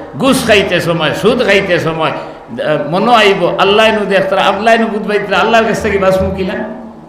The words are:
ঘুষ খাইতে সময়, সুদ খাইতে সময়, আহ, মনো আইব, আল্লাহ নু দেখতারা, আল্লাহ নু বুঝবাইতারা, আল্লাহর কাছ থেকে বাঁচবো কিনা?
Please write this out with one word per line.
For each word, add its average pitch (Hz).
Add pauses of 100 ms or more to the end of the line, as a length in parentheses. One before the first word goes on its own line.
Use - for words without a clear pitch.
(180)
ঘুষ 254
খাইতে 196
সময়, 160
সুদ 240
খাইতে 196
সময়, 160
আহ, -
মনো 202
আইব, 196
আল্লাহ 208
নু 208
দেখতারা, 190
আল্লাহ 214
নু 226
বুঝবাইতারা, 196
আল্লাহর 220
কাছ 202
থেকে 196
বাঁচবো 190
কিনা? 190 (560)